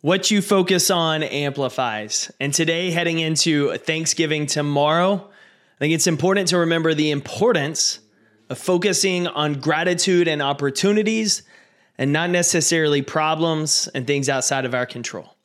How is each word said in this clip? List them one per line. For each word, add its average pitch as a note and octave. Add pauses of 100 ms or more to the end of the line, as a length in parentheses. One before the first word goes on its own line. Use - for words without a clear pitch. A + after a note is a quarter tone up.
What F#3+
you G3+
focus F#3
on D#3+
amplifies. C3
And C#3
today, E3+
heading E3+
into D#3+
Thanksgiving D#3
tomorrow, D3+
I -
think D3+
it's D#3+
important F3+
to F3
remember E3
the D3+
importance D3+ (480)
of B2
focusing F3+
on D3+
gratitude F3
and D3+
opportunities G3+ (560)
and C#3
not E3+
necessarily E3
problems D#3
and B2+
things C#3
outside C3
of B2
our B2
control. A2+ (120)